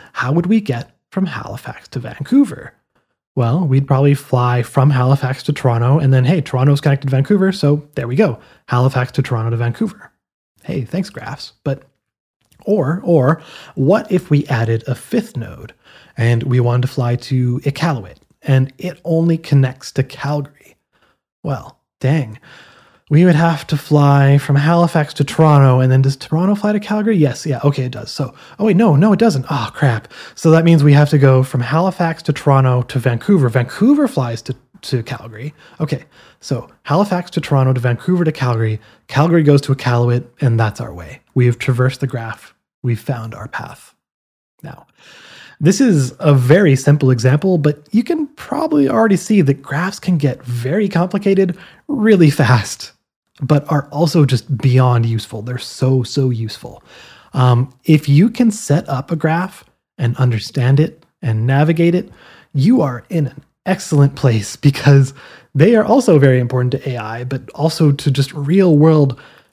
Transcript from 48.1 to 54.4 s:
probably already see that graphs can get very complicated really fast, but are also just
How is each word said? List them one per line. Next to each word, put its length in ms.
probably 640
already 260
see 260
that 200
graphs 380
can 180
get 260
very 460
complicated 680
really 420
fast, 600
but 320
are 180
also 360
just 320